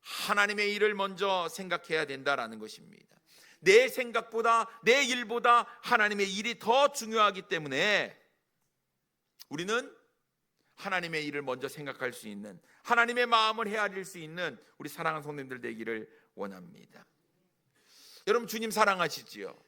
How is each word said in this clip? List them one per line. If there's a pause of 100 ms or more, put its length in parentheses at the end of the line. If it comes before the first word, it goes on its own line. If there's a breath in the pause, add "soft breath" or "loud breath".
하나님의
일을
먼저
생각해야
된다라는
것입니다. (540 soft breath)
내
생각보다, (140 loud breath)
내
일보다 (140 loud breath)
하나님의
일이
더
중요하기
때문에 (1300)
우리는 (840)
하나님의
일을
먼저
생각할
수
있는, (220 soft breath)
하나님의
마음을
헤아릴
수
있는 (180 soft breath)
우리
사랑하는
성도님들
되기를 (280 soft breath)
원합니다. (1200 loud breath)
여러분,
주님
사랑하시지요? (100)